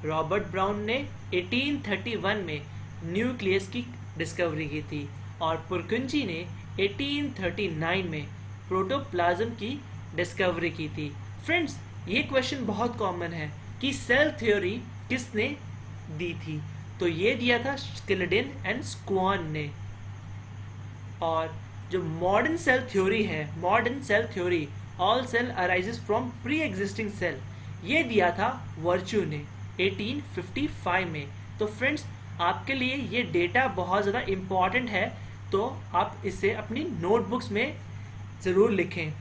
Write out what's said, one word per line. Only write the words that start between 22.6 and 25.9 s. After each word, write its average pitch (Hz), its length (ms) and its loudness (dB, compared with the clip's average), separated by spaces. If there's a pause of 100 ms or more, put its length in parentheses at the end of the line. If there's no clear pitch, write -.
theory 196 300 4
है, 156 380 -2
modern 226 420 4
cell 202 240 4
theory, 175 420 0 (320)
all 226 220 6
cell 240 120 -4
arises 185 460 4
from 220 440 0 (220)